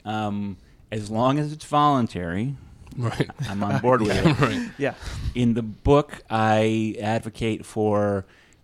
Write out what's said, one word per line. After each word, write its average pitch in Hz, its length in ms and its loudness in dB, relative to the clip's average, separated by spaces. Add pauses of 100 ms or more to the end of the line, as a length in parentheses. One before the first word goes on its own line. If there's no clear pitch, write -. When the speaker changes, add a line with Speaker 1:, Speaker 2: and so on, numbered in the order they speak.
Speaker 1:
um, 101 520 -4 (340)
as 107 200 -6
long 127 280 2
as 147 140 -4
it's 151 120 -14
voluntary, 123 920 0 (400)
Speaker 2:
Right. - 340 -2 (180)
Speaker 1:
I'm 101 140 -4
on 120 180 0
board 123 220 4
with 101 140 2
Speaker 2:
<laughs> 95 80 2
Yeah, 165 60 6
Speaker 1:
it. 127 100 2
Speaker 2:
right. 151 360 0
Speaker 3:
Yeah. 135 180 -4 (400)
Speaker 1:
In 120 200 2
the 113 80 -2
book, 139 640 2
I 110 720 2
advocate 110 640 -4
for, 104 600 0 (360)